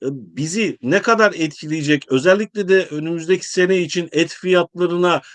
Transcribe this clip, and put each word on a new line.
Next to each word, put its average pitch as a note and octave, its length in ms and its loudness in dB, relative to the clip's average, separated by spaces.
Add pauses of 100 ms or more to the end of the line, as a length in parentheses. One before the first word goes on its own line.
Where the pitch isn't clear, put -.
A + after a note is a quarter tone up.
e, B2 80 -6
bizi C#3+ 680 -6
ne D#3 200 2
kadar A3 320 2
etkileyecek? D3+ 760 -2
Özellikle F#3+ 560 2
de F#3 180 4
önümüzdeki E3 680 -4
sene F#3 260 2
için F3 340 -4
et E3 220 0
fiyatlarına F3 880 0 (140)